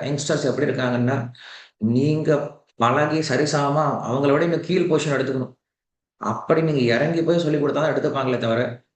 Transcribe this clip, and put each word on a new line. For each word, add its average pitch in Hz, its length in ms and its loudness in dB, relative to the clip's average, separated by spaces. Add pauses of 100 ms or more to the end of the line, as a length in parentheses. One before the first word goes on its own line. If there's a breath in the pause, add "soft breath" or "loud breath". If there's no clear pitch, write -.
யங்ஸ்டர்ஸ் 143 400 -2
எப்படி 135 260 0
இருக்காங்கன்னா, 123 600 0 (460 loud breath)
நீங்க 147 840 0 (160)
பழகி 151 440 2
சரிசமமா 147 640 0
அவங்கள 135 480 0
விட 156 120 4
இன்னும் 170 180 0
கீழ் 175 280 0
பொசிஷன் 151 280 0
எடுத்துக்கணும். 131 340 -2 (640)
அப்படி 156 460 0
நீங்க 151 180 0
இறங்கி 147 420 2
போய் 170 160 2
சொல்லி 151 240 0
கொடுத்தா 139 100 0
தான் 147 220 0
எடுத்துப்பாங்களே 131 440 0
தவிர 120 460 -2 (120)